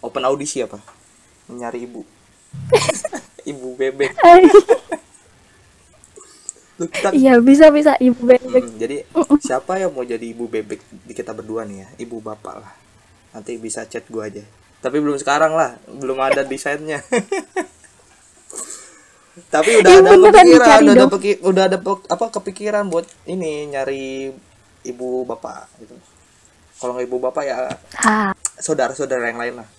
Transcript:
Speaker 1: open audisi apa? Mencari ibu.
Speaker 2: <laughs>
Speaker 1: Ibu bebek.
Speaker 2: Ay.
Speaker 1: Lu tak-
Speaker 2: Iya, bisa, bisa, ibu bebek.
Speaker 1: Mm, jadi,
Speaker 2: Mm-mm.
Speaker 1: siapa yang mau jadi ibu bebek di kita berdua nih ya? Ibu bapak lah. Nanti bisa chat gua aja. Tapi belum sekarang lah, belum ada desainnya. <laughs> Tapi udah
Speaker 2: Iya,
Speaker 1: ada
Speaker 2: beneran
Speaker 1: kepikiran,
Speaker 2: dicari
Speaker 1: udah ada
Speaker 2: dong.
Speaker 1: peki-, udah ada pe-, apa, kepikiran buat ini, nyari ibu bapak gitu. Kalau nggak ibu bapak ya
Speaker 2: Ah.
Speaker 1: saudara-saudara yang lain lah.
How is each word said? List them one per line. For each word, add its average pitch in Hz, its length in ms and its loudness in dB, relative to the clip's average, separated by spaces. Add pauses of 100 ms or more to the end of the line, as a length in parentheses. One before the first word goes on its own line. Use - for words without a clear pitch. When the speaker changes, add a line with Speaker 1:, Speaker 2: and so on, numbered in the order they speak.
Speaker 1:
open 127 240 -10
audisi 135 400 -6
apa? 104 160 -20 (640)
Mencari 120 400 -14
ibu. 117 160 -20 (720)
Speaker 2:
<laughs> - 800 -8
Speaker 1:
Ibu 127 140 -16 (100)
bebek. 135 400 -6
Speaker 2:
Ay. 349 320 8 (2250)
Speaker 1:
Lu 165 80 -10
tak- - 240 -6
Speaker 2:
Iya, 262 240 4
bisa, 277 320 8
bisa, 294 320 2
ibu 247 240 0
bebek. 254 400 0
Speaker 1:
Mm, 226 160 -18
jadi, 254 160 -8 (160)
Speaker 2:
Mm-mm. 294 240 0
Speaker 1:
siapa 175 400 -6
yang 185 160 -6
mau 131 80 -10
jadi 120 240 -10
ibu 117 240 -12
bebek 107 400 -10
di 107 240 -20
kita 110 240 -14
berdua 110 320 -12
nih 98 160 -20
ya? - 20 -20 (140)
Ibu 117 160 -14
bapak 107 400 -16
lah. 104 160 -20 (560)
Nanti 113 320 -16
bisa 113 240 -14
chat - 240 -16
gua 110 160 -12
aja. 101 160 -16 (400)
Tapi 131 160 -6
belum 147 240 -4
sekarang 147 320 -2
lah, 135 320 -4
belum 131 320 -10
ada 135 240 -2
desainnya. 143 640 -10
<laughs> - 80 -8 (2250)
Tapi - 240 -2
udah 370 160 4
Speaker 2:
Iya, 370 80 10
Speaker 1:
ada 392 160 8
Speaker 2:
beneran 381 160 8
Speaker 1:
kepikiran, 359 240 8
Speaker 2:
dicari - 320 6
Speaker 1:
udah 269 80 6
ada 247 80 8
Speaker 2:
dong. 262 80 4
Speaker 1:
peki-, 196 320 -2
udah 190 240 0
ada 185 160 -2
pe-, 190 240 -8
apa, 220 240 -4
kepikiran 208 560 -8
buat 170 200 -6 (200)
ini, 156 400 -10
nyari 135 640 -10 (560)
ibu 123 220 -12 (180)
bapak - 400 -16 (160)
gitu. 120 160 -20 (800)
Kalau 123 160 -10
nggak 123 160 -8
ibu 123 80 -8
bapak 127 240 -6
ya 131 160 -8 (400)
Speaker 2:
Ah. 214 320 -4 (320)
Speaker 1:
saudara-saudara 131 720 -6
yang 120 80 -14
lain 120 160 -10
lah. 113 100 -20 (120)